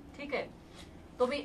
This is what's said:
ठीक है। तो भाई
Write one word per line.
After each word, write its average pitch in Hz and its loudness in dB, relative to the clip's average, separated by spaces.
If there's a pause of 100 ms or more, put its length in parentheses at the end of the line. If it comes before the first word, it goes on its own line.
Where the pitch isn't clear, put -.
(160)
ठीक 285 -2
है। 190 2 (720)
तो 247 10
भाई 285 4